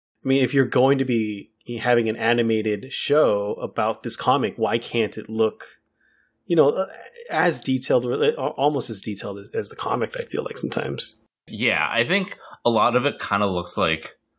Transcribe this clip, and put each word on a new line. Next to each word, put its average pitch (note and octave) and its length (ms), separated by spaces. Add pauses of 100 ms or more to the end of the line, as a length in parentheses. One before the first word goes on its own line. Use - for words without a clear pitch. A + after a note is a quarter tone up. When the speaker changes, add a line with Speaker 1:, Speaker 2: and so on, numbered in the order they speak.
(240)
Speaker 1:
I C3 40
mean, C3+ 140
if C3 120
you're C3+ 100
going C3 340
to C3+ 60
be G#2+ 460 (300)
having A#2+ 280
an A2+ 80
animated A2+ 760
show A2+ 680
about A2 400
this A#2 140
comic, C3 400
why A2 220
can't A2+ 400
it - 100
look, A2 500 (680)
you E3+ 100
know, D3 140
uh, F#3+ 160 (440)
as D#3 300
detailed, B2+ 460
or, B2 80
uh, C#3+ 420
almost C#3 340
as G2+ 120
detailed G2+ 360
as, G2+ 160
as G#2 140
the - 80
comic, A2+ 420
I - 60
feel - 180
like - 160
sometimes. - 600 (260)
Speaker 2:
Yeah, G2+ 420
I A#2 160
think F3+ 320 (280)
a A#2+ 60
lot A2+ 260
of B2+ 100
it - 140
kinda G#2 260
looks F2+ 300
like E2 400 (220)